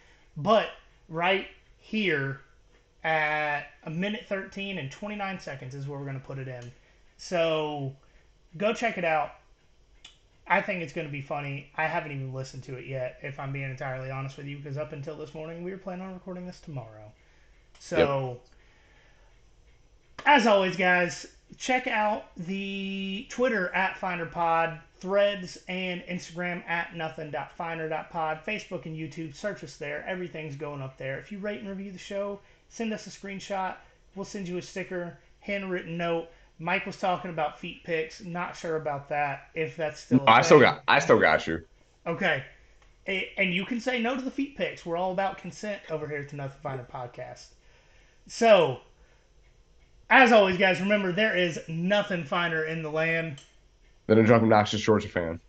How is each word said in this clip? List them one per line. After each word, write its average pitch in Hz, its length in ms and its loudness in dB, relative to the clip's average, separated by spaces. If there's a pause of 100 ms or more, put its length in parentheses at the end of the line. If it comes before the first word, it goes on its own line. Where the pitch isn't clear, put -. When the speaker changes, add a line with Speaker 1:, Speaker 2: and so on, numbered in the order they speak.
(360)
Speaker 1:
But 180 320 4 (400)
right 175 380 0 (300)
here 147 600 -2 (640)
at 151 600 0 (200)
a 165 60 -10
minute 196 380 -4
thirteen 196 520 -6
and 135 120 -6
twenty-nine 202 480 -8
seconds 135 360 -12
is 139 120 -10
where 143 120 -8
we're 143 60 -8
gonna 135 140 -8
put 135 200 -12
it 127 80 -10
in. 123 240 -12 (460)
So 151 760 0 (640)
go 208 160 0
check 220 240 -2
it 175 80 -2
out. 156 300 0 (1120)
I 185 140 2
think 190 200 -4
it's 160 120 -10
gonna 156 160 -6
be 143 120 -8
funny. 143 540 -8
I 156 100 0
haven't 156 280 -2
even 131 200 -8
listened 131 300 -10
to 135 140 -12
it - 80 -14
yet, 127 360 -6
if 139 180 -10
I'm 139 120 -6
being 139 180 -6
entirely 131 400 -6
honest 135 280 -8
with 143 100 -12
you, 143 120 -10
'cause 139 180 -8
up 151 160 -6
until 151 220 -10
this 151 180 -12
morning, 165 300 -10
we 180 80 -6
were 196 60 -10
planning 180 280 -10
on 190 80 -12
recording 180 340 -12
this 180 120 -14
tomorrow. 110 520 -14 (680)
So, 139 520 0
Speaker 2:
Yep. 123 100 -12 (1800)
Speaker 1:
as 269 220 8
always, 190 280 6
guys, 175 500 2 (320)
check 254 300 0
out 214 380 0 (120)
the 196 920 -6
Twitter 226 440 0
at 185 240 0
Finder 175 280 -4
Pod, 165 540 0 (200)
Threads, 196 580 0 (100)
and 185 360 -4
Instagram 175 640 -8
at 170 280 -4
nothing 160 360 -8
dot 143 200 -6
finder 165 380 -6
dot 156 220 -6
pod, 156 340 -4
Facebook 190 400 -8
and 160 100 -10
YouTube. 156 380 -10
Search 202 300 -8
us 147 140 -14
there. 147 280 -8
Everything's 165 500 -8
going 147 260 -8
up 135 160 -12
there. 135 220 -6
If - 120 -14
you 208 80 -10
rate 208 200 -6
and 208 100 -10
review 196 220 -10
the 185 60 -14
show, 202 420 -6 (300)
send 220 240 -4
us 208 140 -10
a - 20 -16
screenshot. 190 680 -6 (400)
We'll 196 100 -8
send 196 220 -8
you 180 100 -4
a 170 40 -6
sticker, 175 560 -8 (220)
handwritten 185 580 -4
note. 170 320 -2 (300)
Mike 180 260 -2
was 196 120 -8
talking 180 340 0
about 156 280 -2
feet - 240 -12
pics. 160 380 -4
Not 175 340 -6
sure 165 200 -4
about 147 340 -4
that, 147 460 -2
if 156 200 -4
that's 156 260 -4
still 127 260 4
a - 20 8
Speaker 2:
I 117 140 12
still 156 160 12
Speaker 1:
thing. 107 100 10
Speaker 2:
got, - 180 -2
I 131 120 8
still 123 200 8
got 80 280 6
you. 82 180 -4 (400)
Speaker 1:
Okay. 165 380 0 (640)
A-, 190 300 -4
and 190 140 2
you 180 140 -2
can 240 140 -4
say 247 200 -2
no 233 160 0
to 269 60 -6
the 262 80 -4
feet 277 260 -6
pics. - 300 -6
We're 170 120 -4
all 185 140 -2
about 190 280 -2
consent 202 500 -10
over 151 180 -4
here 147 120 -6
at 139 100 -10
the 147 60 -14
Nothing 139 260 -10
Finer 131 320 -8
podcast. 123 540 -12 (800)
So, 180 540 6 (1300)
as 247 200 10
always, 190 280 8
guys, 185 200 4
remember 196 320 2
there 214 240 2
is 175 320 0
nothing 180 580 0
finer 165 400 0
in 160 180 -4
the 151 80 -6
land 160 500 0 (640)
Speaker 2:
Than 110 140 8
a 113 40 10
drunk, 113 200 8
obnoxious 107 380 6
Georgia 101 280 4
fan. 85 400 -4